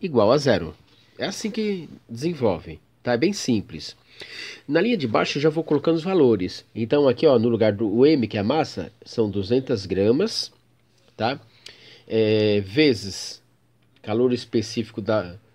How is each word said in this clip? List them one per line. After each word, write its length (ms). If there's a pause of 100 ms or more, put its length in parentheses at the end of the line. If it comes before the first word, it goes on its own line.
igual 300
a 80
zero. 380 (420)
É 80
assim 240
que 380 (200)
desenvolve, 680 (240)
tá? 120
É 20
bem 160
simples. 640 (720)
Na 140
linha 160
de 100
baixo 320
eu 40
já 60
vou 140
colocando 320
os 80
valores. 600 (100)
Então 340
aqui, 160
ó, 140
no 100
lugar 240
do, 160
o 160
M, 220
que 100
é 40
a 40
massa, 480 (120)
são 260
duzentas 560
gramas, 640 (640)
tá? 240 (640)
É, 580
vezes 800 (600)
calor 300
específico 680
da, 360 (180)